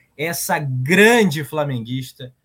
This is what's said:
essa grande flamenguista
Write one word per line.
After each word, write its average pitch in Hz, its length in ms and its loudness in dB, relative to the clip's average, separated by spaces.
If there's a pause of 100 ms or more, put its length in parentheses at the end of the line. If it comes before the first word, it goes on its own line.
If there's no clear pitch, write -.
(160)
essa 170 420 -4
grande 160 840 2
flamenguista 131 880 -8 (120)